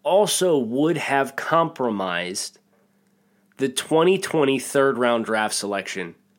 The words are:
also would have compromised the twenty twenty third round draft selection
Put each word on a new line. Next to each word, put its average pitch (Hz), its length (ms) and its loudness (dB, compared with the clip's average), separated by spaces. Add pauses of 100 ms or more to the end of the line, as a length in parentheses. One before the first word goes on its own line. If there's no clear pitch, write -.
also 180 540 2
would 139 400 0
have 139 400 -2
compromised 101 1200 -2 (960)
the 135 120 -2
twenty 165 500 2
twenty 139 420 0
third 135 380 0
round 120 260 0
draft 107 300 -2
selection 95 600 -6 (240)